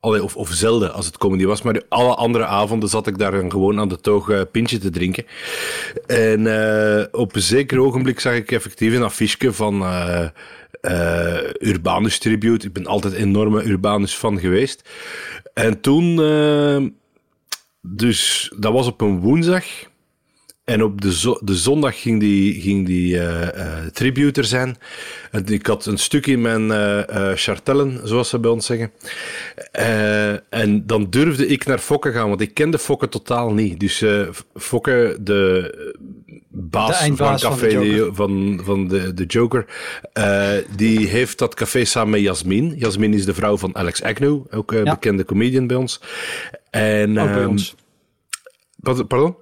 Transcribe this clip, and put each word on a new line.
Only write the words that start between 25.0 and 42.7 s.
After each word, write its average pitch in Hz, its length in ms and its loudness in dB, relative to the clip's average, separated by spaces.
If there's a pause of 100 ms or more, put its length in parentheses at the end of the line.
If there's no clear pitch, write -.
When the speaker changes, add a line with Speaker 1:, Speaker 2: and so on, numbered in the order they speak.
Speaker 1:
En 101 160 -4
ik 104 200 -2
had 110 200 -2
een 104 120 -2
stuk 139 280 0
in 131 140 2
mijn, 110 300 0
eh, 101 600 0
eh, 95 60 -2
chartellen, 131 720 0
zoals 117 200 0
ze 127 100 -2
bij 117 120 2
ons 117 160 0
zeggen. 113 260 -4 (800)
Eh, 107 580 0 (220)
en 104 340 2
dan 107 240 0
durfde 139 360 2
ik - 200 0
naar 131 120 0
Fokke 143 340 0
gaan, 113 160 0
want 101 120 0
ik 202 140 -4
kende 151 240 2
Fokke - 300 -2
totaal 120 440 -2
niet. 101 280 0
Dus, 98 220 0
eh, 104 200 4 (100)
F-, - 120 -16 (100)
Fokke, 120 680 0
de, 95 560 2
eh, - 240 -14 (480)
baas 101 400 -2
Speaker 2:
De 104 60 0 (100)
eindbaas 139 380 2
Speaker 1:
van 117 160 0
Speaker 2:
van 117 100 2
de 110 60 4
Speaker 1:
Café 104 120 2
Speaker 2:
Joker. 107 220 2
Speaker 1:
de, 95 60 -8
van, 98 500 0
van 98 240 0
de, 92 260 -2
de 90 100 -4
Joker, 117 400 0 (480)
eh, 101 360 2 (280)
die 110 300 4
heeft 117 320 -2
dat - 160 0
café 117 300 0
samen 110 260 0
met 104 100 4
Jasmin. 98 560 0